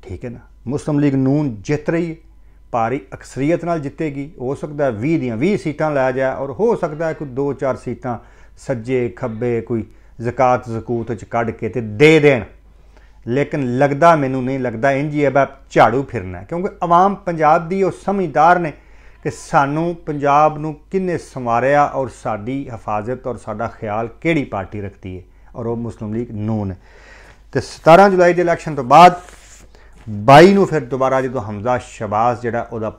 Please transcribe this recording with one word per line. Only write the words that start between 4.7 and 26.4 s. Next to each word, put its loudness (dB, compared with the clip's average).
ਹੈ 2
ਵੀਹ -2
ਦੀਆਂ -4
ਵੀਹ 0
ਸੀਟਾਂ -4
ਲੈ 0
ਜਾਏ -2
ਔਰ -6
ਹੋ 0
ਸਕਦਾ -4
ਹੈ -4
ਕੋਈ -10
ਦੋ -4
ਚਾਰ -4
ਸੀਟਾਂ -8
ਸੱਜੇ -4
ਖੱਬੇ -4
ਕੋਈ -4
ਜ਼ਕਾਤ 0
ਜ਼ਕੂਤ -6
'ਚ -10
ਕੱਢ -4
ਕੇ -8
ਤੇ -6
ਦੇ 4
ਦੇਣ, 4
ਲੇਕਿਨ -2
ਲੱਗਦਾ, 4
ਮੈਨੂੰ -2
ਨਹੀਂ -4
ਲੱਗਦਾ, -2
ਇੰਝ -2
ਹੀ 0
ਹੈ 2
ਬਸ 2
ਝਾੜੂ 4
ਫਿਰਨਾ -10
ਹੈ। -16
ਕਿਉਂਕਿ -6
ਆਵਾਮ 4
ਪੰਜਾਬ 0
ਦੀ -2
ਉਹ 2
ਸਮਝਦਾਰ 2
ਨੇ -4
ਕਿ -4
ਸਾਨੂੰ -2
ਪੰਜਾਬ 0
ਨੂੰ -8
ਕਿਹਨੇ -2
ਸੰਵਾਰਿਆ 0
ਔਰ -4
ਸਾਡੀ -8
ਹਿਫਾਜ਼ਤ -6
ਔਰ -8
ਸਾਡਾ -8
ਖਿਆਲ -6
ਕਿਹੜੀ 0
ਪਾਰਟੀ -8
ਰੱਖਦੀ -12
ਹੈ, -14
ਔਰ -8
ਉਹ -4
ਮੁਸਲਿਮ -8
ਲੀਗ -6
ਨੂਨ -4